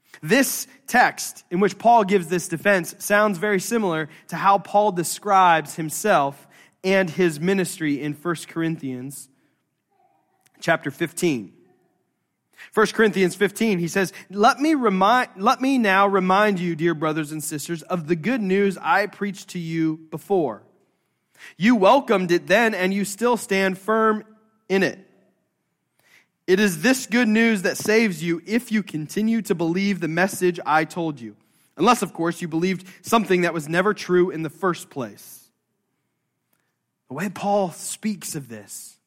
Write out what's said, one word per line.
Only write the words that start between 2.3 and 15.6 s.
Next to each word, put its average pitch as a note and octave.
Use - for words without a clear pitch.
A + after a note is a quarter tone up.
defense F#3
sounds G#3
very G3
similar F3+
to E3
how F#3+
Paul G#3
describes F3
himself D#3
and F#3+
his D#3
ministry E3
in D3+
First E3+
Corinthians C#3+
chapter D#3+
fifteen. D3
First G#3
Corinthians F#3
fifteen, G#3
he E3+
says, F#3+
"Let A3
me D#4
remind, A3+
let A#3+